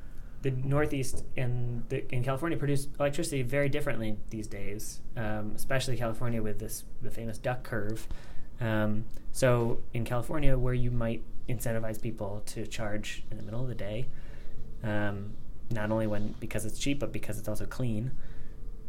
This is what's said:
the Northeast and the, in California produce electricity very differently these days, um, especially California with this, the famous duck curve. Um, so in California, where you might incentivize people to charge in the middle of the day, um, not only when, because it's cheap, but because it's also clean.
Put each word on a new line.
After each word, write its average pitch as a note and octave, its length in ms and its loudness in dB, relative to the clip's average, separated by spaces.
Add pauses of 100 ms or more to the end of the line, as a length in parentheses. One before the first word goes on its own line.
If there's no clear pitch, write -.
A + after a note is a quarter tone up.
(420)
the C3+ 80 0
Northeast C3+ 760 0 (140)
and A#2+ 500 0
the, - 260 -2
in B2 80 2
California C3+ 360 -2
produce C#3 280 2 (140)
electricity C#3+ 420 0
very C#3 280 0
differently A2+ 480 2 (100)
these A2 180 -6
days, G2+ 540 -2 (160)
um, G#2+ 400 0
especially C3 400 2
California A#2 460 2
with G#2 160 2
this, - 260 -4 (160)
the - 100 2
famous A2 280 0
duck B2 240 -4
curve. A2 440 0 (540)
Um, G#2+ 460 2 (260)
so A#2+ 480 4 (140)
in A#2 100 -2
California, C3+ 540 4
where B2 160 2
you B2 160 4
might A#2 320 0 (260)
incentivize A2+ 520 0
people G#2 460 -4
to A2 200 -4
charge G#2+ 640 -2
in G#2 80 0
the G2+ 40 -4
middle G#2+ 200 -2
of C3 60 0
the A#2+ 60 -4
day, G#2+ 320 0 (760)
um, G#2 500 0 (380)
not G#2+ 200 0
only A2 160 0
when, G#2+ 340 2
because A2 260 -4
it's G#2 120 0
cheap, C#3+ 220 0
but A2+ 100 -2
because G#2+ 280 -2
it's - 100 -4
also G#2 160 0
clean. A2+ 460 -2 (800)